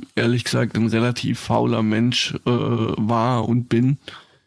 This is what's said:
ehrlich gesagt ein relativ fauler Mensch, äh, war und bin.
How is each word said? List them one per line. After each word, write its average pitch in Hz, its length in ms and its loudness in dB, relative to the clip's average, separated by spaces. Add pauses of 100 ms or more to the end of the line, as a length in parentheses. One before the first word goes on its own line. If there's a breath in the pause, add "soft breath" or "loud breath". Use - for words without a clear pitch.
(140)
ehrlich 117 300 0
gesagt 123 320 -2
ein 110 100 2
relativ 113 540 -2
fauler 117 420 0
Mensch, 110 520 0 (120)
äh, - 40 2
war 113 960 0
und 120 200 0
bin. 127 300 2 (480 loud breath)